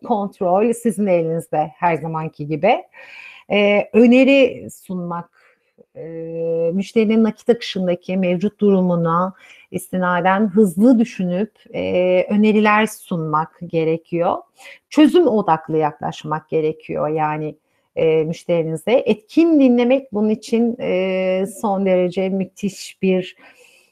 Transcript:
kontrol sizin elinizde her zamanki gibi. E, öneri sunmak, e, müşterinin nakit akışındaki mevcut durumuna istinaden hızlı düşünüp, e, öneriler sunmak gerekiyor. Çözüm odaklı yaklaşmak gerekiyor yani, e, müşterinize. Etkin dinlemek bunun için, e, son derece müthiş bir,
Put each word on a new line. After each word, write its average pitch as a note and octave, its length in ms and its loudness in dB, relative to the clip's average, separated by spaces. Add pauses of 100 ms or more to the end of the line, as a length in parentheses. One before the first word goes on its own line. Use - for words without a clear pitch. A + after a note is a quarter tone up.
kontrol G3+ 680 0
sizin G#3+ 340 -4
elinizde E3 680 -2
her E3+ 200 -2
zamanki D#3 500 -8
gibi. F#3+ 360 0 (680)
E, G#3 420 2
öneri B3+ 800 4
sunmak, F3 600 -10 (640)
e, - 60 -16 (720)
müşterinin A3 500 0
nakit - 260 -4
akışındaki F#3 680 -4
mevcut F3+ 440 -2
durumuna F3+ 760 2 (360)
istinaden F#3 800 -2
hızlı G#3 500 4
düşünüp, F#3+ 540 -4 (220)
e, F#3 560 0
öneriler G#3+ 560 2
sunmak D#3+ 800 -6
gerekiyor. E3 680 -2 (540)
Çözüm D#4 360 4
odaklı D#3+ 500 0
yaklaşmak D#3 720 -4
gerekiyor D#3 600 -4
yani, D3+ 480 -4 (400)
e, D#3+ 280 2
müşterinize. E3 840 -2
Etkin D#4 540 2
dinlemek B3 520 2
bunun G#3+ 160 0
için, A3+ 520 -2
e, F#3 640 -2 (160)
son G3 260 -2
derece F3+ 420 0
müthiş F#3+ 760 -8
bir, F#3 340 -2 (560)